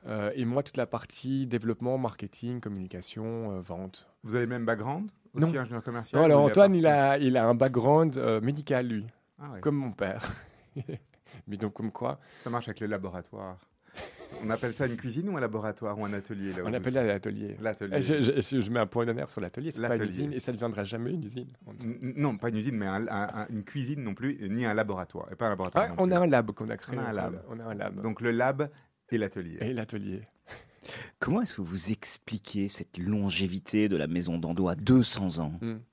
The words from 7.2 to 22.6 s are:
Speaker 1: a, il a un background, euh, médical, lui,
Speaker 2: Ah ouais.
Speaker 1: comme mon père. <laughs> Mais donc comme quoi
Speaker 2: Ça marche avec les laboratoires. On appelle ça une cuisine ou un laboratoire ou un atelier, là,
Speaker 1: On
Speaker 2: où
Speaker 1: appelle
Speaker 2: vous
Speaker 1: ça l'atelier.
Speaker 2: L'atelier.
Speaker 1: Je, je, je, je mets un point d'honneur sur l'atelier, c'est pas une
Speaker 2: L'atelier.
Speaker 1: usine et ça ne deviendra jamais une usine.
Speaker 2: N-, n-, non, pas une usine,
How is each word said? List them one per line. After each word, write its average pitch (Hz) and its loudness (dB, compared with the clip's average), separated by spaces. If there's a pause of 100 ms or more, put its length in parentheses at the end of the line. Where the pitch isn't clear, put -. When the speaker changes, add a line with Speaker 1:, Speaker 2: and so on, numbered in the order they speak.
Speaker 1:
a, - 6
il 127 4
a 113 6
un 120 8
background, 131 6
euh, 113 2
médical, 135 0
lui, 110 -4 (360)
Speaker 2:
Ah 143 -14
ouais. 92 -12
Speaker 1:
comme 147 2
mon 131 -2
père. 101 -2 (540)
<laughs> - -12
Mais 101 -6
donc 101 -4
comme 107 -6
quoi 127 -6 (220)
Speaker 2:
Ça 123 -8
marche 117 -4
avec 110 -8
les 107 -2
laboratoires. 95 -8 (840)
On 107 -4
appelle 113 -2
ça 139 -2
une 120 -2
cuisine 127 -6
ou 180 -4
un - -4
laboratoire 107 -4
ou 107 -2
un 101 -4
atelier, 98 -6
là, 90 -4
Speaker 1:
On - -4
Speaker 2:
où 123 -2
Speaker 1:
appelle 120 -2
Speaker 2:
vous 135 2
Speaker 1:
ça 123 4
l'atelier. 101 -2
Speaker 2:
L'atelier. 107 -2
Speaker 1:
Je, 147 4
je, 120 8
je, 131 2
je 101 0
mets 120 2
un 107 6
point 117 0
d'honneur 117 -2
sur 104 -8
l'atelier, 131 -6
c'est 110 -6
pas 117 0
une 120 2
Speaker 2:
L'atelier. 107 0
Speaker 1:
usine 139 -2
et 127 -4
ça 127 -4
ne 117 -4
deviendra 107 -4
jamais 117 -4
une 170 -4
usine. 123 -8 (200)
Speaker 2:
N-, 113 -8
n-, 127 -6
non, 143 0
pas 120 -2
une 107 -2
usine, 117 -2